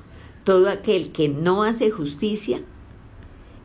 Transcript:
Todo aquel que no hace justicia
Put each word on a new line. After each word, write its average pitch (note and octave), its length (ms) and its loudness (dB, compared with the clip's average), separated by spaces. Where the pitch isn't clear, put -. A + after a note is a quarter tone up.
Todo F#3+ 240 6
aquel G3 420 -2
que D#3 160 0
no F3 360 2
hace A3+ 280 2
justicia G#3 680 -4